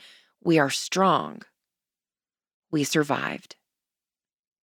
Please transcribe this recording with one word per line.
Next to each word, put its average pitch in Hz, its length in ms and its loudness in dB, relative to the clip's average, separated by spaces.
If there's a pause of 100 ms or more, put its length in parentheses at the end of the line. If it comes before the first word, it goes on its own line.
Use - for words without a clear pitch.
(420)
"We 165 160 4
are 139 120 4
strong. 160 720 -2 (1300)
We 151 120 0
survived." - 760 -2 (1080)